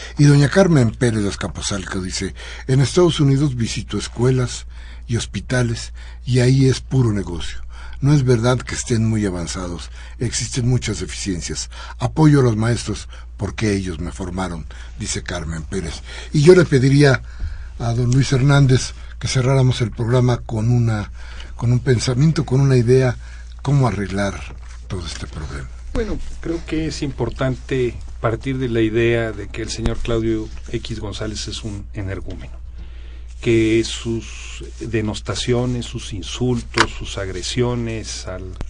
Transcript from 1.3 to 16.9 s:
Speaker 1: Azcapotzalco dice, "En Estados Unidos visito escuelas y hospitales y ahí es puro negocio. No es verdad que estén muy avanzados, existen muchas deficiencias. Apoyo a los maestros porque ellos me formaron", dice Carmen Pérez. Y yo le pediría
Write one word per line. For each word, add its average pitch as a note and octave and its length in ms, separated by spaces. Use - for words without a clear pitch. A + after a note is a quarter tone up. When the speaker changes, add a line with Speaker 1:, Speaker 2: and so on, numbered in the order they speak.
Speaker 1:
Azcapotzalco F#2 720
dice, F#2 320
"En C3 160
Estados E3+ 360
Unidos C#3 380
visito A2 400
escuelas B2 720
y A#2 100
hospitales A2+ 800
y B2+ 140
ahí C3 260
es B2+ 160
puro A#2+ 320
negocio. F2 460
No C#3+ 120
es C#3 100
verdad B2 320
que - 180
estén A2+ 320
muy A2 200
avanzados, F2 640
existen A#2+ 480
muchas A2+ 340
deficiencias. E2+ 680
Apoyo C#3+ 420
a - 20
los A#2 140
maestros A2 540
porque G#2 380
ellos F#2 260
me E2+ 100
formaron", F2+ 540
dice G2+ 240
Carmen D#2+ 420
Pérez. E2+ 360
Y D3+ 80
yo E3 140
le F3+ 100
pediría C3+ 560